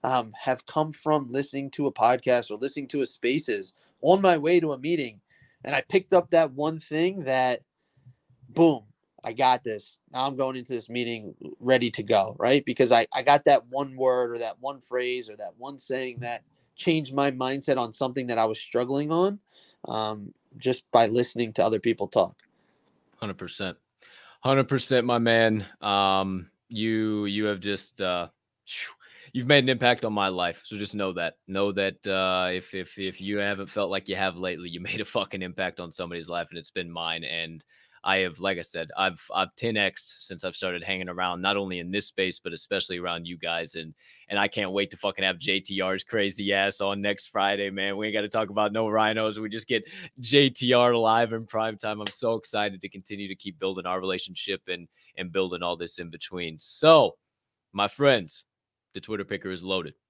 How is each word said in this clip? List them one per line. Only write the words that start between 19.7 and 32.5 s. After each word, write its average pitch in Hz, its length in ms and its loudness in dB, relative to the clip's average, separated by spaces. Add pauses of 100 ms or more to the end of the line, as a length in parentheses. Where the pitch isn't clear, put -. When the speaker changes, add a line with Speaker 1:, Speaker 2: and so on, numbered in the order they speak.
Speaker 1:
um, 107 460 -6 (240)
just 127 340 -2
by 117 160 8
listening 117 460 0
to 95 100 4
other 110 160 4
people 107 300 -2
talk. - 260 2 (800)
Speaker 2:
Hundred 98 220 -8
percent. 90 400 -8 (640)
Hundred 135 260 4
percent, 127 380 2
my 123 120 2
man. 113 480 4 (160)
Um, 95 680 2 (180)
you, 110 560 -2
you 101 220 -2
have 101 160 -2
just, 101 400 -6
uh, 90 260 -2 (380)
phew, - 260 -8 (400)
you've 127 160 -4
made 143 160 8
an 127 60 2
impact 120 360 4
on 107 80 -2
my 101 140 2
life. 90 360 -2
So 107 140 -12
just 101 160 -6
know 98 200 -4
that. 85 240 -6 (100)
Know 98 240 0
that, 95 340 -2
uh, 92 460 0